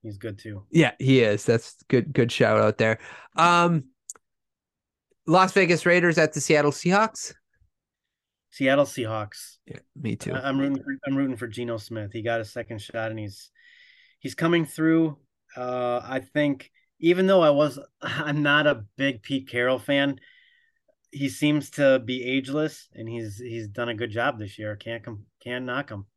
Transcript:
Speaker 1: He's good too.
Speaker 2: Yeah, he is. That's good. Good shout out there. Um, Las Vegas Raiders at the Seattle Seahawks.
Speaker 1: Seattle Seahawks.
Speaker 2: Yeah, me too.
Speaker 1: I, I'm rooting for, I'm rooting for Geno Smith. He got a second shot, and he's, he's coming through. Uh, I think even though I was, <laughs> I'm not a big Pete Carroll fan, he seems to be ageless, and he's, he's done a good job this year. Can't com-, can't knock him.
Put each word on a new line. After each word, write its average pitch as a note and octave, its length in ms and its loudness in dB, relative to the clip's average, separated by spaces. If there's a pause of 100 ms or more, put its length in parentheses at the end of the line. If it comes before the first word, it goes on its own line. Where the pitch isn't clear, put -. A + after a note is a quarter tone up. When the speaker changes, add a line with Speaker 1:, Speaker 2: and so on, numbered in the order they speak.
Speaker 1:
He's G#2+ 160 -14
good G#2+ 200 -10
too. G2+ 320 -12
Speaker 2:
Yeah, D#3 280 4
he C3 240 6
is. G#2 220 2
That's - 320 0 (120)
good. C3 240 0
Good A#2+ 180 2
shout A2 300 2
out G#2+ 160 2
there. A2 220 0 (380)
Um, E3+ 480 4 (1400)
Las F#3 260 4
Vegas F3 340 4
Raiders F3 320 4
at D#3 160 4
the D3 80 -4
Seattle D3 300 4
Seahawks. G3+ 600 0 (1200)
Speaker 1:
Seattle C#3 340 2
Seahawks. A2 720 -8 (100)
Speaker 2:
Yeah, - 120 -16 (200)
me A2+ 180 -6
too. - 180 -8
Speaker 1:
I, C3 140 -4
I'm C3+ 100 -2
rooting C#3 240 -2
for, C3+ 140 -8 (100)
I'm C3+ 100 -2
rooting C3+ 200 -2
for A#2+ 120 -8
Geno A#2 300 -8
Smith. G#2+ 340 -10
He A2+ 100 -10
got A#2 180 -2
a A2 40 -8
second A2 380 -12
shot, A2+ 280 -8
and A2 80 -10
he's, G#2 320 -14 (680)
he's C3+ 140 -12
coming E3 320 0
through. D#3+ 500 0 (400)
Uh, B2 480 -4
I C3 160 -6
think C#3+ 500 -2 (300)
even F3+ 260 4
though F#3+ 140 6
I D#3 100 6
was, C#3+ 280 2 (120)
<laughs> - 120 -20
I'm D3 400 -4
not D3 240 4
a B2+ 180 0 (120)
big C3+ 260 -4
Pete C3+ 260 -6
Carroll B2 300 0
fan, C#3 420 -2 (920)
he C#3 180 -6
seems D3 420 0
to C3+ 300 4
be B2 240 -8
ageless, C3+ 680 -4
and A2+ 160 -12
he's, A2 300 -10
he's A#2 300 -10
done A#2+ 200 -8
a A#2 60 -6
good A2 160 -8
job A#2 280 -4
this G2+ 200 -14
year. G#2+ 180 -10
Can't A2+ 280 -12
com-, G#2+ 200 -14 (180)
can't B2 220 -8
knock B2+ 260 -8
him. G2+ 160 -12 (100)